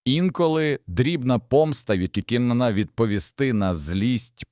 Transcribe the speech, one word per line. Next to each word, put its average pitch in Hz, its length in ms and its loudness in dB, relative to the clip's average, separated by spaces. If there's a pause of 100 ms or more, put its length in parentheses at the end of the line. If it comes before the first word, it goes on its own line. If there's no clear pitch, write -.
Інколи 160 840 0
дрібна 127 520 0
помста 143 580 0
відкинена 120 760 0
відповісти 104 800 -2
на 98 220 0
злість 95 760 -4